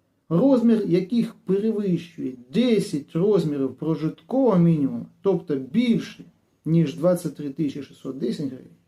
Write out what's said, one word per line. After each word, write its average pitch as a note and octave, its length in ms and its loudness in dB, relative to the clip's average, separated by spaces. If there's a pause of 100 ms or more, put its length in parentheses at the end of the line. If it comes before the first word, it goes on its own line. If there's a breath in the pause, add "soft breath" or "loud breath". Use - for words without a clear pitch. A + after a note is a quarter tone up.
(280)
розмір A3+ 580 4
яких F3+ 480 0
перевищує G3 1000 -2 (200)
десять G3 640 0
розмірів D#3+ 580 0
прожиткового D#3+ 840 0
мінімуму, C#3+ 480 2 (160)
тобто F3 340 -2
більше, F3+ 680 -2 (400)
ніж D#3 320 2
двадцять E3+ 380 0
три D3 160 -10
тисячі C#3 320 -6
шістсот C3+ 360 -14
десять E3+ 280 -4
гривень B2+ 300 -14 (120)